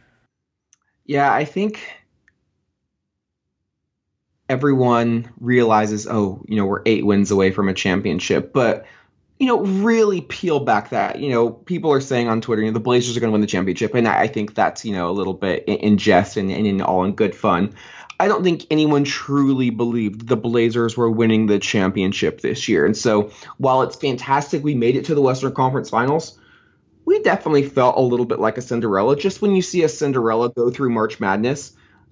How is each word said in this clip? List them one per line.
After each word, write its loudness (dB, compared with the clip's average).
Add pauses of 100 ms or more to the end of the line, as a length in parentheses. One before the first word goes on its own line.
(1040)
Yeah, 2
I 0
think -6 (2750)
everyone 2
realizes, 2
"Oh, -2
you -4
know, 0
we're -2
eight 2
wins 2
away 4
from -2
a -2
championship." -2
But, 0 (500)
you 0
know, 2
really 2
peel -2
back 0
that, -4
you -4
know, 2
people -4
are 2
saying -2
on 0
Twitter, -2
you -2
know, -4
"The -2
Blazers 0
are -2
gonna 2
win 2
the 0
championship." -2
And 2
I, 2
I 2
think -6
that's, -2
you -6
know, -4
a -2
little -4
bit -4
in, 0
in 2
jest 2
and, -4
and -4
in 0
all 0
in -2
good 0
fun. 0 (440)
I 2
don't 0
think 0
anyone 2
truly 0
believed -4
the 0
Blazers 0
were 2
winning 2
the 4
championship -2
this -4
year. 4
And 2
so 0 (260)
while 2
it's -4
fantastic -2
we -2
made 2
it -4
to -2
the 2
Western 0
Conference -2
Finals, -2 (640)
we 2
definitely 2
felt 2
a 2
little 0
bit -4
like -2
a -10
Cinderella. 0
Just -4
when 2
you 2
see -2
a 2
Cinderella 0
go 0
through -2
March -2
Madness, -2 (380)